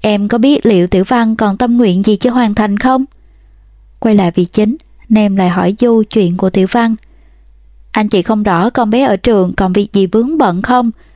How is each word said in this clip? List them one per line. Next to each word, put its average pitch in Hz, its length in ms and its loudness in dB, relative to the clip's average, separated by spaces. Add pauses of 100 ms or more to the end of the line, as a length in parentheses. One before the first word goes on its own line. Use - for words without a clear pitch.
em 208 260 -2
có 233 100 -2
biết 277 280 2
Liệu 180 220 2
Tiểu 185 200 0
Văn 233 280 0
còn 202 220 -2
tâm 240 200 0
nguyện 196 260 2
gì 214 120 2
chưa 226 140 -2
hoàn 233 260 0
thành 208 220 0
không?" 262 280 0 (960)
Quay 220 160 2
lại 185 160 2
vị 180 140 0
chính, 214 320 -2 (320)
Nem 208 260 2
lại 190 140 2
hỏi 180 300 -2
Du 226 300 2
chuyện 180 280 0
của 185 120 0
Tiểu 190 220 0
Văn. 233 240 0 (960)
"Anh 214 180 -2
chị 190 120 0
không 214 220 -2
rõ 190 260 0
con 240 200 -2
bé 240 140 2
ở 202 140 0
trường 185 360 0
còn 185 200 -2
việc 202 200 -2
gì 196 140 2
vướng 240 300 -2
bận 190 240 0
không? 247 300 0 (240)